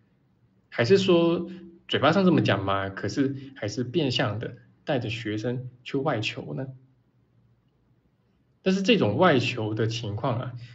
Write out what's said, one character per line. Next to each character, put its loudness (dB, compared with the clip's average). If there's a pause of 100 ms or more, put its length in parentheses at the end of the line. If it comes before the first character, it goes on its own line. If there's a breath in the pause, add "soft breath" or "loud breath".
(680)
还 -2
是 6
说 2 (380 loud breath)
嘴 -2
巴 4
上 2
这 6
么 6
讲 0
嘛， -2
可 -8
是 0 (220 loud breath)
还 -8
是 -6
变 -2
相 -2
的 -8 (280)
带 0
着 -4
学 -6
生 -6 (140)
去 -8
外 -2
求 -8
呢？ -8 (1900)
但 2
是 0
这 6
种 2
外 6
求 -4
的 0
情 -6
况 -2
啊， -8 (220 loud breath)